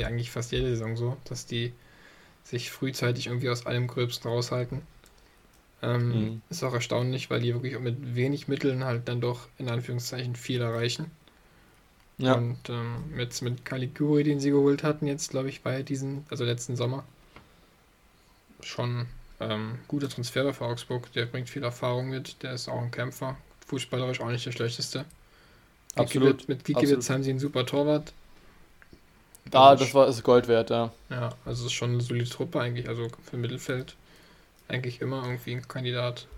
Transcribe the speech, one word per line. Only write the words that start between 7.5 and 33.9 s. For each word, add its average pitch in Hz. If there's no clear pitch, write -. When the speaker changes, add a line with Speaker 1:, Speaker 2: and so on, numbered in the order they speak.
Speaker 1:
wirklich 123
mit 123
wenig 135
Mitteln 135
halt 120
dann 120
doch 120
in 127
Anführungszeichen 123
viel 123
erreichen. 120
Speaker 2:
Ja. 127
Speaker 1:
Und, 120
ähm, 117
jetzt 123
mit 123
Caligiuri, 147
den 147
sie 139
geholt 143
hatten, 151
jetzt, 143
glaub 131
ich, 135
bei 131
diesen, 139
also 120
letzten 120
Sommer, 127
schon, 120
ähm, 110
guter 139
Transfer 127
war 135
für -
Augsburg. 123
Der 120
bringt 123
viel 139
Erfahrung 123
mit, -
der 127
ist 120
auch 123
ein 120
Kämpfer, 131
fußballerisch 127
auch 117
nicht 120
der 120
schlechteste. 117
Speaker 2:
Absolut, 131
Speaker 1:
Gikiewicz-, -
mit 135
Gikiewicz 139
Speaker 2:
absolut. -
Speaker 1:
haben 135
sie 135
einen 131
super 135
Torwart. 147
Speaker 2:
Da, 135
Speaker 1:
Also -
Speaker 2:
das 127
Speaker 1:
sch-, -
Speaker 2:
war, 135
ist 123
Gold 123
wert, 113
ja. 117
Speaker 1:
Ja, 120
also 120
es 120
ist 120
schon 120
eine 120
solide 120
Truppe 143
eigentlich, 120
also 117
für -
Mittelfeld 127